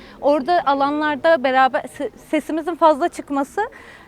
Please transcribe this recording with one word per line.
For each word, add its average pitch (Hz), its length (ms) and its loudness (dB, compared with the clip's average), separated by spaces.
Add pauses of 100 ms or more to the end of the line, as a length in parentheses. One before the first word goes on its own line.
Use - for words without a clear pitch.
(200)
Orada 302 460 0
alanlarda 294 800 0
beraber 262 360 2
se-, - 380 -10
sesimizin 311 560 -4
fazla 311 340 2
çıkması, 285 520 -6 (480)